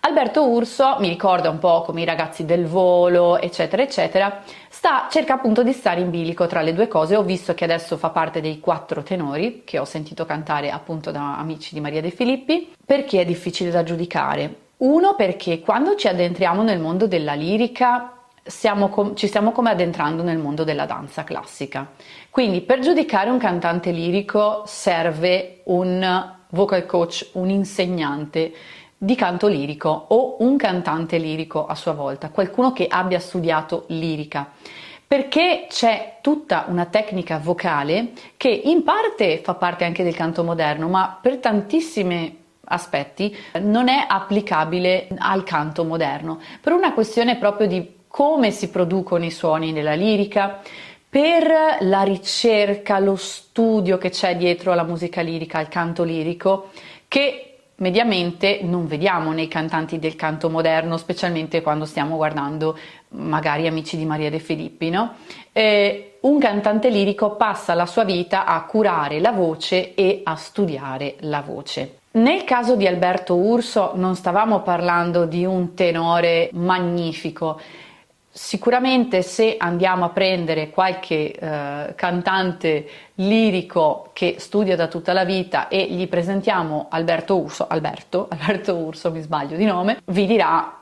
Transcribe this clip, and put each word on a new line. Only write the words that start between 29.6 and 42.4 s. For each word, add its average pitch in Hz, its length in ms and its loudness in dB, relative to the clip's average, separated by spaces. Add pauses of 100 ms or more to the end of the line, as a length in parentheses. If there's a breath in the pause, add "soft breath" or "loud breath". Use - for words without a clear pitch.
o 247 320 2
un 262 180 4
cantante 170 640 0
lirico 156 480 -4
a 156 80 -6
sua 165 180 -4
volta, 143 380 -8
qualcuno 226 420 0
che 185 160 0
abbia 185 300 0
studiato 165 720 -2
lirica, 151 600 -6 (560 loud breath)
perché 285 640 2
c'è - 520 -2
tutta 294 480 0
una 175 160 0
tecnica 185 520 -2
vocale 170 760 0 (220 loud breath)
che - 140 0
in 311 340 2
parte 302 600 2
fa 180 100 -2
parte 175 320 0
anche 170 180 -2
del 170 120 0
canto 170 280 -2
moderno, 160 440 0
ma 190 340 0
per 262 160 2
tantissimi 202 960 0 (320)